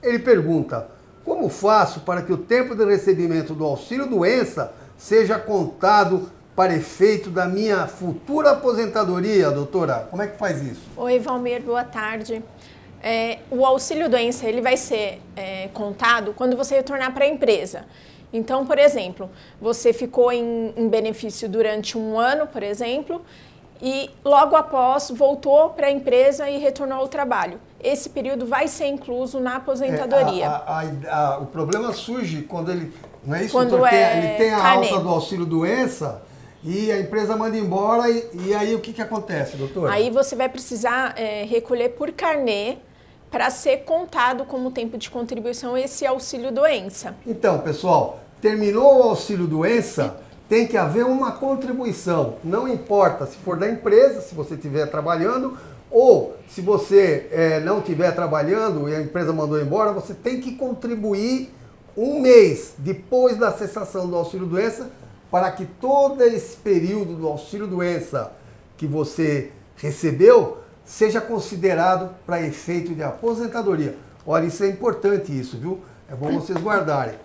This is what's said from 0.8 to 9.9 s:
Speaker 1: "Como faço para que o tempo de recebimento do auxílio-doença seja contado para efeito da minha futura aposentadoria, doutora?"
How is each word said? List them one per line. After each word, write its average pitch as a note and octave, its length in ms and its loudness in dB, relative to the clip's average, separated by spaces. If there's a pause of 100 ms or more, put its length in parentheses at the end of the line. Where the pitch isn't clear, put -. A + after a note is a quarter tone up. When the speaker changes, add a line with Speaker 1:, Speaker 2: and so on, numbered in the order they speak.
Speaker 1:
"Como E4 280 -2
faço G3+ 500 2
para F3 220 -4
que F3+ 100 -4
o F3+ 60 0
tempo A#3+ 360 0
de G#3+ 80 2
recebimento F3 680 2
do D#3 100 -6
auxílio-doença G#3+ 1080 -2 (240)
seja A3 420 2
contado F#3+ 920 2 (260)
para F3+ 180 2
efeito G3+ 540 2
da F3+ 160 -2
minha F#3+ 420 0
futura C#4+ 680 0
aposentadoria, G#3 1000 2
doutora?" C#3+ 580 -2